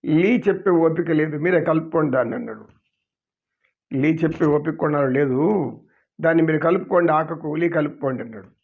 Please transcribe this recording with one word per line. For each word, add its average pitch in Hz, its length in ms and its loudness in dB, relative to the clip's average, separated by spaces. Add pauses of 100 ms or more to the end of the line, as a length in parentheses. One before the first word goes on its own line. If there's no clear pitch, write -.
"లీ 185 420 2
చెప్పే 190 220 0
ఓపిక 165 420 2
లేదు, 156 260 0
మీరే 165 260 0
కలుపుకోండి 160 540 0
దాన్ని" 120 180 0
అన్నాడు. 113 320 -12 (1300)
"లీ 151 220 2
చెప్పే 160 300 0
ఓపిక 151 300 0
కూడా 151 180 -2
నాకు 139 180 0
లేదు, 143 600 0 (500)
దాన్ని 165 220 4
మీరు 156 160 2
కలుపుకోండి, 170 520 2
ఆకకు 156 440 -2
లీ 170 140 0
కలుపుకోండి" 143 540 -4
అన్నాడు. 107 240 -16 (160)